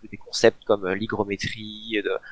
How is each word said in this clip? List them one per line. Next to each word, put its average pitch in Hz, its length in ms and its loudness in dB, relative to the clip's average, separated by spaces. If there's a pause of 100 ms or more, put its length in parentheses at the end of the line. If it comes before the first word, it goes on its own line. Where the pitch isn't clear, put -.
(100)
des 104 60 -14
concepts - 480 4
comme, 101 220 2
euh, 92 80 0
l'hygrométrie, 107 1040 -4
euh, 101 40 0
de, 95 80 0 (220)